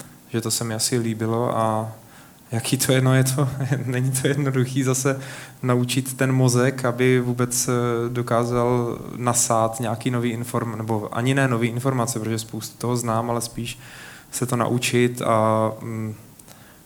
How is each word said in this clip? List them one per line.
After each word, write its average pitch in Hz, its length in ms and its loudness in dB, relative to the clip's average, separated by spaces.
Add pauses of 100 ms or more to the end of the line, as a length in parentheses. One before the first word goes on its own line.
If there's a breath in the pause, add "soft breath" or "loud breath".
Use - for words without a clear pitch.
(280 loud breath)
že 113 120 -2
to 110 100 -2
se - 140 -2
mi 113 100 -4
asi 120 240 0
líbilo 113 600 0
a 110 340 0 (600 loud breath)
jaký 113 240 0
to 131 160 0
je, 131 80 4
no 131 140 4
je 131 100 4
to, 135 240 0 (180)
<laughs> 127 200 -2
není 127 240 0
to 131 180 -2
jednoduchý 135 540 0
zase 131 380 0 (420 loud breath)
naučit 123 540 0
ten 135 160 2
mozek, 131 520 4
aby 127 360 4
vůbec, 123 480 0
eh, 127 40 0 (360)
dokázal 120 880 0 (180)
nasát 117 640 2
nějaký 117 300 -2
nový 120 260 0
inform-, 117 400 -4
nebo 107 400 -2
ani 127 180 2
ne 135 140 4
nový 117 200 2
informace, 120 520 -2
protože 110 180 -2
spoustu 110 400 -10
toho 120 180 -2
znám, 117 340 -2
ale 117 100 -2
spíš - 380 -8 (520 loud breath)
se - 160 -2
to 127 100 0
naučit 123 680 2
a, 110 580 2
mm, 110 340 -6 (720 loud breath)